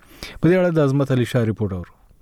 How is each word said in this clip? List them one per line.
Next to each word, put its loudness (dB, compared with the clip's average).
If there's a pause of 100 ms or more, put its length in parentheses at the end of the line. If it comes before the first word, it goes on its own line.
(400)
په 4
دې 4
اړه 2
د 2
عظمت 0
علي -2
شاه 0
رپورټ -4
اورو. -16 (300)